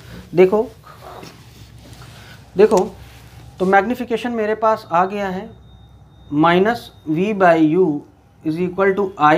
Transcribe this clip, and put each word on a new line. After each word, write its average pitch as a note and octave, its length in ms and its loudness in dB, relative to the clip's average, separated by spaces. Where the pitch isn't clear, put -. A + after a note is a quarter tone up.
देखो, F#3+ 320 2
देखो, G#3 220 4
तो F#3 80 -2
मैग्नीफिकेशन A3+ 680 0
मेरे G#3+ 240 -4
पास A3 360 -2
आ E3+ 140 2
गया G3+ 220 -6
है F#3+ 200 -10
minus F3 460 2
V E3 260 -2
by F3+ 220 4
U F#3 120 2
is D#3 140 -4
equal F#3 360 0
to G3+ 100 -2
I D3+ 160 4